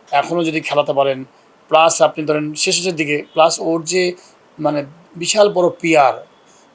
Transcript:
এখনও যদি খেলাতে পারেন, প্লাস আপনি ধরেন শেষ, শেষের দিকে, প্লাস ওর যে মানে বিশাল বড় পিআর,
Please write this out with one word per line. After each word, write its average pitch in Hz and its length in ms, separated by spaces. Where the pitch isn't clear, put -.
এখনও 170 340
যদি 160 160
খেলাতে 147 320
পারেন, 135 320
প্লাস 160 340
আপনি 156 220
ধরেন 151 300
শেষ, 175 220
শেষের 175 200
দিকে, 147 260
প্লাস 160 280
ওর 165 240
যে 180 280
মানে 147 260
বিশাল 202 360
বড় 180 160
পিআর, 147 460